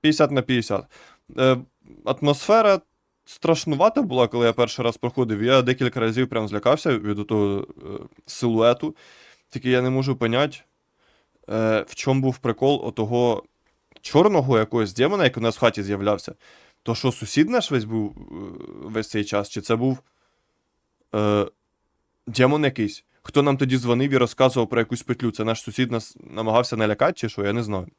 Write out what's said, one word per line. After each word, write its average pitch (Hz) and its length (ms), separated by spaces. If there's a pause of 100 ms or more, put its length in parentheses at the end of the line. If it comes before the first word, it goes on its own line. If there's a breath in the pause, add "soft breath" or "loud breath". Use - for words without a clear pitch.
П'ятдесят 151 300
на 131 100
п'ятдесят. 120 440 (520 soft breath)
Е, 131 200 (480)
атмосфера 185 760 (440)
страшнувата 165 760
була, 127 260
коли 120 180
я 113 80
перший 120 320
раз 117 120
проходив. 113 460
Я 127 180
декілька 127 380
разів 117 300
прям 110 180
злякався 120 500
від 104 300
того, 101 400 (100)
е, - 60 (420)
силуету. 120 720 (540 soft breath)
Тільки 127 200
я 127 120
не 127 80
можу 131 260
понять, 127 500 (840)
е, 110 380
в - 80
чому 135 260
був 131 160
прикол 131 480
отого 117 580 (580)
чорного 147 560
якогось 110 360
демона, 170 300
який 123 180
у - 20
нас 113 140
в - 20
хаті 110 240
з'являвся. 101 520 (480 soft breath)
То 117 120
що, 123 160
сусід 139 380
наш 240 220
весь 123 120
був, 107 340
е, - 180 (480)
весь 110 260
цей 104 140
час? 101 260
Чи 104 120
це 113 140
був, 127 220 (1160)
е, 104 320 (800)
демон 127 360
якийсь? 120 420 (160)
Хто - 220
нам 139 140
тоді 131 200
дзвонив 123 340
і 135 60
розказував 123 520
про 117 100
якусь 117 240
петлю? 120 280
Це 110 120
наш 113 180
сусід 120 300
нас 113 260 (140)
намагався 110 460
налякати, 110 360
чи - 160
що? 104 140
Я 101 100
не 117 100
знаю. 95 240 (120)